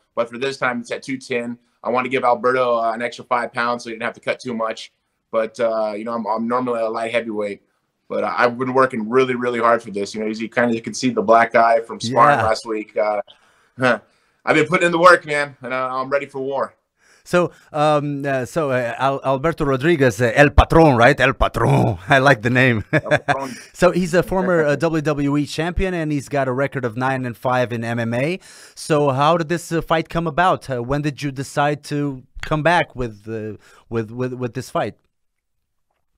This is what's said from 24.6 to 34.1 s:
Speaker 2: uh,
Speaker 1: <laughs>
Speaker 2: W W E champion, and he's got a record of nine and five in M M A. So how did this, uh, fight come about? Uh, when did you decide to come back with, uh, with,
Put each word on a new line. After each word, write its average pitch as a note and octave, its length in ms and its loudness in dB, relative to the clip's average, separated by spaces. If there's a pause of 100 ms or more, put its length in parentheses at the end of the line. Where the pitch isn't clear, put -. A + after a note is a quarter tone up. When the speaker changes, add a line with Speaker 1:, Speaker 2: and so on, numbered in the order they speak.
Speaker 2:
uh, D3 120 2
Speaker 1:
<laughs> E3 160 0
Speaker 2:
W D#3+ 100 0
W C#3+ 360 0
E C#3+ 100 -2
champion, F3+ 480 -2
and D#3 160 -2
he's C#3+ 180 -4
got C3+ 180 -2
a B2+ 40 0
record C3 340 -2
of A2 100 -6
nine C3 300 -2
and A#2+ 100 -8
five B2+ 380 -2
in A2+ 100 -6
M A#2+ 140 -4
M A#2 160 -2
A. D3 260 -2 (360)
So D3 340 0
how D3 280 2
did D#3+ 120 -4
this, E3+ 220 -6
uh, E3 100 0
fight D#3+ 260 -2
come E3+ 200 -4
about? E3 420 0
Uh, B2 140 -4
when C#3 180 -2
did C#3+ 220 -4
you C#3+ 80 -4
decide D3 540 -2
to C#3+ 360 -4 (220)
come D#3 180 -2
back D#3+ 340 0
with, G#2+ 320 -8
uh, G#2+ 300 -8 (320)
with, A2+ 220 -4